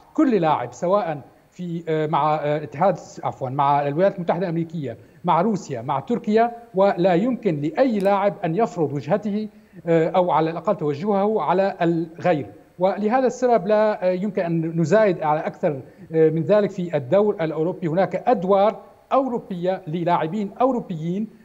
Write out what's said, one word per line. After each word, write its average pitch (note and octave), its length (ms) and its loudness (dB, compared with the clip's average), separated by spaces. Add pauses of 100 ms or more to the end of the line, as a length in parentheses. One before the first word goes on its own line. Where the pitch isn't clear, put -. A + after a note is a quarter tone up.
(140)
كل B3+ 260 4
لاعب، C3 320 0
سواء F3 480 0 (300)
في، E3+ 380 -8
آه، D#3 180 0
مع، D3+ 280 2
آه، D3+ 280 -2
اتحاد، D#3+ 360 0 (260)
عفوًا، B2+ 260 -6
مع C#3+ 380 2
الولايات F#3 280 0
المتحدة E3+ 280 -2
الأمريكية، D#3+ 520 -4 (280)
مع E3+ 160 2
روسيا، F3 420 -2
مع C3+ 180 -4
تركيا، A3+ 520 0 (220)
ولا F#3+ 400 2
يمكن G3 460 0
لأي A3 380 0
لاعب G3 360 2 (100)
أن E3 120 -2
يفرض E3 360 0
وجهته، G#3 560 -4 (380)
آه، E3 220 4
أو F3+ 220 2
على D#3+ 200 2
الأقل E3+ 260 -2
توجهه G3 640 0
على F#3+ 400 2
الغير. E3 640 0 (320)
ولهذا G#3 480 2
السبب A#3 400 2
لا، G#3 420 2
آه، F#3 40 2
يمكن F#3 300 -2
أن E3 380 -2
نزايد F3+ 420 2
على D#3 180 0
أكثر، D#3+ 400 -4 (340)
آه، D#3+ 160 6
من D#3+ 120 0
ذلك G3+ 280 2
في F3 260 -4
الدور G3 440 2
الأوروبي. D#3+ 480 -2
هناك F#3 380 0
أدوار G3+ 500 2 (360)
أوروبية F#3+ 760 -2
للاعبين E3+ 640 -2 (100)
أوروبيين G3+ 680 -2 (160)